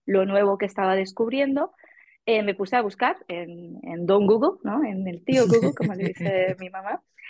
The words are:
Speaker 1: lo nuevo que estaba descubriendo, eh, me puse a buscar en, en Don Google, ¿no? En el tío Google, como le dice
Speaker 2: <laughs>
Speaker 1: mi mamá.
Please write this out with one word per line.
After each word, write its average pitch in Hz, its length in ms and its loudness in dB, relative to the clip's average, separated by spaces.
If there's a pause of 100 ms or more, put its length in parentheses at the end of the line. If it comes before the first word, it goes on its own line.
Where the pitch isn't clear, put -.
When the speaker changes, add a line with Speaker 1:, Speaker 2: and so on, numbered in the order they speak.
Speaker 1:
lo 190 200 2
nuevo 196 320 2
que 202 80 -4
estaba 190 300 0
descubriendo, 269 760 -2 (540)
eh, 220 160 2
me 202 120 0
puse 196 220 -2
a 247 60 2
buscar 240 340 -2 (120)
en, 175 540 -12
en 170 240 -8
Don 196 200 6
Google, 226 380 4
¿no? 226 200 -2
En 190 240 -4
el 170 160 -12
tío 262 240 4
Google, 226 260 4
como - 200 -4
le 185 100 -6
dice 185 520 -2
Speaker 2:
<laughs> 185 40 -18
Speaker 1:
mi 185 100 -14
mamá. 190 320 -10 (280)